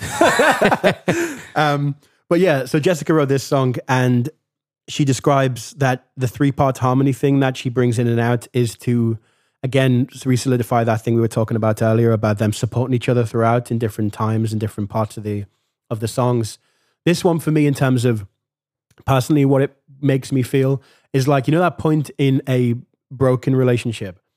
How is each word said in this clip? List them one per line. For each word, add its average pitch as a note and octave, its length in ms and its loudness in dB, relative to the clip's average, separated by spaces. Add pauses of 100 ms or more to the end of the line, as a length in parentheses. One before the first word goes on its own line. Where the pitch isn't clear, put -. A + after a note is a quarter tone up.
<laughs> - 1500 0
Um, C#3+ 380 0 (340)
but F3 120 2
yeah, D3 240 2
so D#3 160 -2
Jessica D#3+ 340 0
wrote C#3+ 140 2
this C3+ 160 0
song C3 320 0 (120)
and B2+ 400 2 (600)
she - 160 -2
describes C3+ 680 0
that C3 320 -2 (100)
the B2+ 120 -2
three-part C#3 500 0
harmony C3+ 340 2
thing C#3 280 0
that C3 160 0
she - 140 -8
brings A#2+ 280 0
in A#2+ 100 0
and A#2 120 0
out A#2+ 320 0
is A#2+ 260 -2
to, A#2 400 0 (440)
again, C3 520 0
s-, - 120 -14
re-solidify A#2+ 580 0
that A2 180 0
thing A#2 120 -2
we A#2 60 2
were A2+ 80 0
talking A#2 280 -2
about A2 240 0
earlier A#2 320 2
about G#2+ 260 0
them A2 140 0
supporting B2+ 420 -4
each A#2+ 140 -2
other A#2+ 160 2
throughout A#2 460 0
in A#2 80 -2
different G#2+ 340 -4
times A2 400 -2
and G#2+ 80 -4
different G#2 300 -6
parts A2 260 -4
of A2 60 -12
the, G#2 220 -6 (460)
of A2 100 -6
the A#2 80 -4
songs. B2 500 -2 (480)
This F3 180 2
one E3+ 140 2
for D#3 140 -4
me, D3+ 140 4
in C#3+ 80 2
terms B2+ 300 2
of A2 220 0 (800)
personally C3+ 380 2
what C#3 180 4
it C#3 140 -4 (260)
makes C3+ 300 0
me C3 100 0
feel, C3+ 400 -2 (300)
is C3+ 160 0
like, C#3 180 2
you C#3+ 60 2
know E3 80 2
that F3 180 0
point D#3 400 0
in C3+ 300 2
a B2 260 0 (380)
broken B2+ 420 0
relationship A#2+ 640 -2 (180)